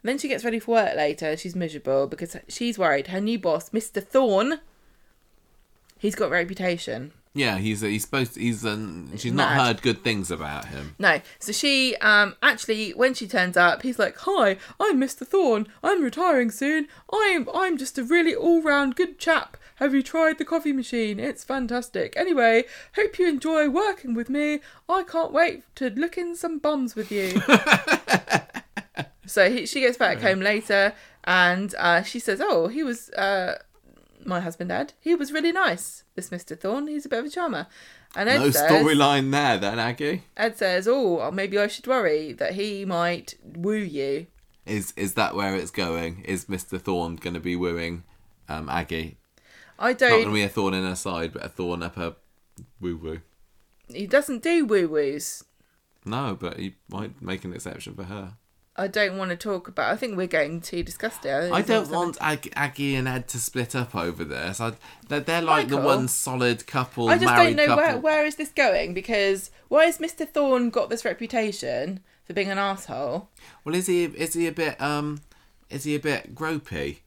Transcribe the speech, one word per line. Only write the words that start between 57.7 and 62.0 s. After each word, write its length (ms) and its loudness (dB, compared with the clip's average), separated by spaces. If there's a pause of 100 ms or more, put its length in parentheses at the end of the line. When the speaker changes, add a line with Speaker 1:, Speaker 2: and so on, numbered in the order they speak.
Speaker 2:
for 100 -12
her. 300 -12 (420)
Speaker 1:
I 120 -2
don't 300 0
wanna 180 -4
talk 320 -6
about, 240 -2
I 40 0
think 200 -6
we're 120 -2
getting 320 0
too 220 -6
disgusting. 500 -8
I 100 0
think 120 -2
Speaker 2:
I 60 4
Speaker 1:
it's 80 -2
Speaker 2:
don't 120 4
Speaker 1:
not 100 -6
something 80 -2
Speaker 2:
want 240 -2